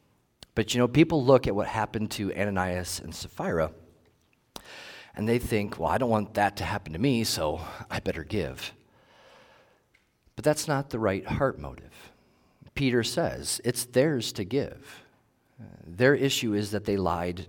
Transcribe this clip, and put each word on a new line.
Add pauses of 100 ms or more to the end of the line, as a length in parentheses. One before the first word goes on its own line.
(560)
But,
you
know,
people
look
at
what
happened
to
Ananias
and
Sapphira, (1400)
and
they
think,
"Well,
I
don't
want
that
to
happen
to
me,
so (300)
I
better
give." (1600)
But
that's
not
the
right
heart
motive. (640)
Peter
says
it's
theirs
to
give. (800)
Their
issue
is
that
they
lied